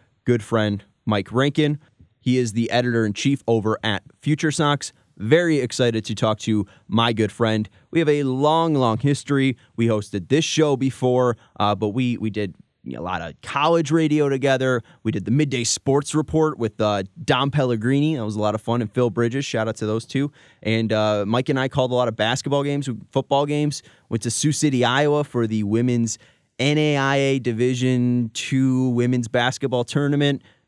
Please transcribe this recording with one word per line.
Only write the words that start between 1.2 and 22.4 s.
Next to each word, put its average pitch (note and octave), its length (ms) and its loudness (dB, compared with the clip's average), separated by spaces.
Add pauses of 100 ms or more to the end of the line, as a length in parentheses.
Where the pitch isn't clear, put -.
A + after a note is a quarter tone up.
Rankin. D3 480 0 (400)
He B2+ 180 0
is A#2+ 140 0
the A2+ 180 -2
editor-in-chief A#2+ 800 0
over A2 340 0
at G#2+ 220 -2 (180)
Future D3+ 300 0
Sox. D3 400 0 (240)
Very D#3 440 2
excited A#2+ 440 0
to A2+ 100 -6
talk G#2+ 260 0
to G#2+ 280 0 (220)
my A#2 240 2
good G#2+ 180 0
friend. A2 380 -2 (220)
We D#3+ 80 0
have D3+ 100 2
a D3 140 2
long, D3+ 500 2
long B2 240 2
history. C3+ 580 0 (220)
We A#2 100 2
hosted G2+ 400 -2
this D3+ 160 2
show D3+ 320 2
before, B2+ 640 0 (200)
uh, G#2 160 0
but G#2 160 -2
we, B2 280 -2
we A2 120 -4
did G2+ 240 -6 (420)
a A#1 60 -12
lot F2 200 -6
of E2 200 -12
college D#3 500 0
radio D3+ 380 2
together. C3 520 0 (220)
We A2 80 -2
did F#2+ 140 -4
the G#2 60 -2
Midday C3 320 0
Sports C#3 520 -2
Report D#3 420 0
with, A2 240 -4
uh, G#2 220 0 (200)
Dom C3+ 280 0
Pellegrini. C3+ 640 0
That A#2 100 -4
was G#2+ 100 -4
a G#2+ 40 -4
lot G#2 160 0
of G#2+ 60 -6
fun. A#2 200 -2
And G#2+ 100 -6
Phil B2 180 0
Bridges. A#2 360 -2
Shout A2 220 -4
out A2 100 -4
to A2 80 -6
those A2 200 -4
two. C#3 260 -4 (320)
And, A2 300 0
uh, G#2+ 340 0
Mike A#2+ 220 0
and C3+ 100 0
I C3 80 0
called B2+ 240 -2
a B2 40 0
lot B2 120 2
of A2 80 -4
basketball C3+ 480 0